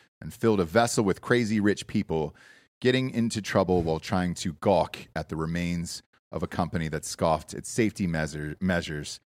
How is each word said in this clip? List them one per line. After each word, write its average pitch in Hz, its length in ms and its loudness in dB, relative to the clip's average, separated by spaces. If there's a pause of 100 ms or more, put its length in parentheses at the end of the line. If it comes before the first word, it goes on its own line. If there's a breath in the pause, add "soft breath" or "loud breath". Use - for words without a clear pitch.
(220 soft breath)
and 78 100 -12
filled 110 280 2
a 90 40 4
vessel 113 400 4
with 92 160 2
crazy 113 400 2
rich 101 260 2
people 80 480 -2 (460 soft breath)
getting 131 300 2
into 113 320 -2
trouble 90 400 2
while 80 180 0
trying 90 320 0
to 85 220 -6
gawk 85 420 2 (180)
at 80 140 -6
the 78 80 -8
remains 85 680 -4 (300)
of 80 100 -4
a - 40 -4
company 82 420 -2
that 76 160 -6
scoffed - 480 0
at - 140 -10
safety 101 400 0
measure-, 76 560 -4
measures 85 580 -2 (140)